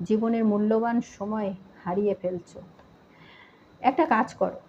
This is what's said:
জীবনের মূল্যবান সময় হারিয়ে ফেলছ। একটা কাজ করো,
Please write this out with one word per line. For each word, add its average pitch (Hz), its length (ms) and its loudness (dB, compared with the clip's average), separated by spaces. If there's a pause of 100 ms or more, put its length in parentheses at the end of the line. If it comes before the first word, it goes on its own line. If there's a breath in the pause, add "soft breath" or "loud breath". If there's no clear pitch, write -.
জীবনের 226 420 2
মূল্যবান 220 560 2
সময় 208 540 -6 (300)
হারিয়ে 196 300 0
ফেলছ। 180 420 -8 (1200 soft breath)
একটা 277 260 2
কাজ 240 280 0
করো, - 240 -2 (100)